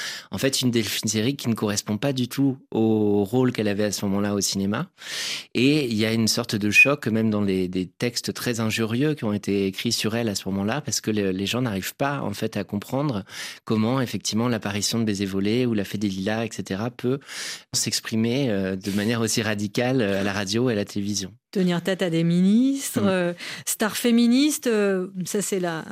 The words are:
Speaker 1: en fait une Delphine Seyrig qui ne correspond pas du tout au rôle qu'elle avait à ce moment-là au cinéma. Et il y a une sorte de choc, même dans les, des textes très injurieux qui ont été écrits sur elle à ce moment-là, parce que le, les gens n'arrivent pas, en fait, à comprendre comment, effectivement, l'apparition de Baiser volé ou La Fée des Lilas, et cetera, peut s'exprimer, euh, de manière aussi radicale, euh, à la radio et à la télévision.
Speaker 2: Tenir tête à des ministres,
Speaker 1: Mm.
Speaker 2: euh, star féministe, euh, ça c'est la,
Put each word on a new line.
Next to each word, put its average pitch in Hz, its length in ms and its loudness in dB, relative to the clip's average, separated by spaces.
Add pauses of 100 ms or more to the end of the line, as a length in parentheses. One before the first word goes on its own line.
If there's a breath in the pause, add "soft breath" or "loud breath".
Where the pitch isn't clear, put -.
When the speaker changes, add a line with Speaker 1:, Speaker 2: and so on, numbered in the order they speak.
(300 loud breath)
Speaker 1:
en 98 80 -6
fait 135 240 2
une 127 80 2
Delphine 113 360 0
Seyrig 110 300 0
qui - 140 -2
ne 113 40 2
correspond 104 440 -2
pas 139 160 0
du 123 140 -2
tout 135 280 2 (140)
au 107 540 4
rôle 123 280 2
qu'elle 107 160 0
avait 101 160 0
à 104 80 0
ce 101 140 -4
moment-là 101 260 0
au 101 80 2
cinéma. 98 480 0 (640 loud breath)
Et 139 320 4
il 117 140 -2
y 110 80 2
a 113 80 0
une 113 140 2
sorte - 280 0
de 104 140 0
choc, 139 380 4
même 110 200 2
dans 104 140 2
les, 95 260 2
des 92 160 -2
textes 120 380 -4
très 113 380 -2
injurieux 113 540 0
qui 143 100 -6
ont 107 80 0
été 98 340 0
écrits 98 240 -2
sur 113 240 0
elle 117 140 0
à 98 80 -2
ce - 120 -6
moment-là, 101 320 0
parce - 200 -4
que - 100 -2
le, 101 220 0
les 95 120 -2
gens 110 160 -2
n'arrivent 101 360 -4
pas, 139 240 -2
en 104 120 -4
fait, 110 240 -6
à 104 60 0
comprendre 113 640 -2 (400 loud breath)
comment, 113 360 2
effectivement, 110 460 -2
l'apparition 107 540 -2
de 117 40 0
Baiser 101 220 0
volé 101 400 0
ou 117 80 0
La 101 80 0
Fée 98 160 -6
des 104 80 0
Lilas, 101 380 -2
et 110 80 -6
cetera, 98 400 -6
peut 127 260 -2 (540 loud breath)
s'exprimer, 117 760 0
euh, 98 280 0
de 95 160 -4
manière 107 280 0
aussi 113 220 0
radicale, 110 580 0
euh, 98 200 2
à - 20 0
la 98 100 0
radio 104 380 0
et 113 40 2
à - 20 0
la 101 80 0
télévision. 98 480 -4 (180)
Speaker 2:
Tenir 180 320 0
tête 185 180 -2
à 185 100 0
des 165 120 2
ministres, 214 800 4
Speaker 1:
Mm. 196 60 4
Speaker 2:
euh, 180 240 2 (340 loud breath)
star 208 300 -2
féministe, 247 720 4
euh, 196 400 2 (160)
ça 196 180 -2
c'est 196 160 -2
la, 170 320 -2